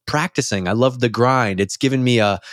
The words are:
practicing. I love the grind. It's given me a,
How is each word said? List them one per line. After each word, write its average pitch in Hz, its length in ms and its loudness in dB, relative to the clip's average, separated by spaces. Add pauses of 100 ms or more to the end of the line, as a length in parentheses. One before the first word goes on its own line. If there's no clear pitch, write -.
practicing. 110 600 -4
I 92 60 0
love 127 260 0
the 123 80 0
grind. 117 540 0
It's 101 160 -2
given 131 260 0
me 123 160 4
a, 101 220 0 (120)